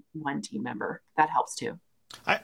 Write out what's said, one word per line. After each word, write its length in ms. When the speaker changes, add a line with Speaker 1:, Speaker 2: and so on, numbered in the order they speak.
Speaker 1:
one 280
team 220
member, 400
that 120
helps 260
too. 220
Speaker 2:
I, 180